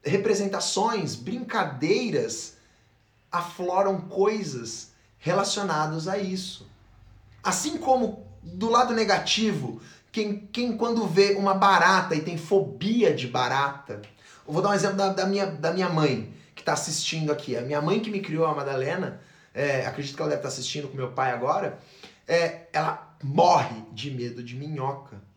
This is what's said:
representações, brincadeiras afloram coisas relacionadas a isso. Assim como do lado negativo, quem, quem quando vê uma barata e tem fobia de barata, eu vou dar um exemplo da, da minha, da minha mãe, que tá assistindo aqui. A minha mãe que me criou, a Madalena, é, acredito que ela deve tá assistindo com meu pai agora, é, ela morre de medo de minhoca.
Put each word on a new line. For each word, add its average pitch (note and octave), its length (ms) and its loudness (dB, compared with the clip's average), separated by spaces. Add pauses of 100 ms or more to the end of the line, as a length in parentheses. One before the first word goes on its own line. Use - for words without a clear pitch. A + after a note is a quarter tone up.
representações, G3 1120 0
brincadeiras F#3 1400 -2 (720)
afloram F3+ 680 0
coisas F#3+ 920 -2 (280)
relacionadas E3+ 880 0
a G3 100 -2
isso. F#3 500 -6 (720)
Assim D4+ 360 -2
como B3 480 2 (200)
do F#3 240 -2
lado A#3+ 240 6
negativo, F#3+ 880 0 (320)
quem, G#3 400 -4
quem A#3+ 240 -2
quando A#3 300 0
vê G3 260 6
uma G3 200 4
barata F#3 640 6
e D3+ 60 0
tem E3 180 -6
fobia G3 760 2
de B2+ 140 -2
barata, B2+ 760 -2 (460)
eu D3+ 60 -10
vou F3 100 0
dar G3+ 80 4
um G3+ 40 4
exemplo G3 220 2
da, G3 160 2
da F#3+ 140 0
minha, G3 200 0
da D#3+ 260 -2
minha F3+ 160 0
mãe, C#3 440 0 (220)
que - 80 -18
tá E3 100 0
assistindo D#3+ 600 -2
aqui. C3 240 -4
A A#2+ 60 -4
minha D3 200 -2
mãe F#3+ 180 2
que G#3+ 100 -6
me G3+ 100 -4
criou, D#3 260 0
a D3+ 80 0
Madalena, C#3 680 -4 (320)
é, C#3 320 0
acredito - 300 -8
que - 80 -6
ela D3+ 80 0
deve - 120 -2
tá - 60 -6
assistindo C#3 400 -8
com C3 80 -12
meu B2+ 160 -6
pai C3 200 0
agora, C#3+ 460 -2 (480)
é, E3+ 460 0
ela - 500 -4
morre A#2+ 680 4
de A#2+ 180 -8
medo A#2+ 320 -8
de A#2+ 120 -12
minhoca. C3+ 680 -8 (160)